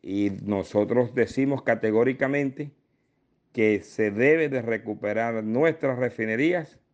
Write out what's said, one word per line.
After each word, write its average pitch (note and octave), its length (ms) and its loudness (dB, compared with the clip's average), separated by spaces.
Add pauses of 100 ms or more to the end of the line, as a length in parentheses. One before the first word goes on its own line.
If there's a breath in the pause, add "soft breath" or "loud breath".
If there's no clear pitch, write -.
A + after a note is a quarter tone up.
Y G2+ 300 -2 (120)
nosotros G#2 720 0
decimos C3+ 480 0
categóricamente C3 1080 0 (800)
que G#2+ 300 2
se G#2+ 280 -2
debe D3 380 4
de C3 120 -2
recuperar A2 840 -4
nuestras C3+ 520 0
refinerías B2+ 800 -2 (140)